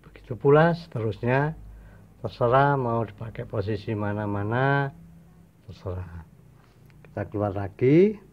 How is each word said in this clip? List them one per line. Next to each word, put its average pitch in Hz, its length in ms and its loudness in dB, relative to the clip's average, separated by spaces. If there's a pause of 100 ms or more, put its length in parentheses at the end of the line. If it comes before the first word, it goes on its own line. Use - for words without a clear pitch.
Begitu - 340 -14
pula 151 400 6
seterusnya, 127 760 -2 (680)
terserah 135 560 2
mau 117 300 -2
dipakai 107 420 -12
posisi 107 460 -6
mana-mana, 107 960 -2 (720)
terserah. 87 640 -12 (800)
Kita - 160 -8 (100)
keluar 104 220 -2
lagi. 143 640 2 (140)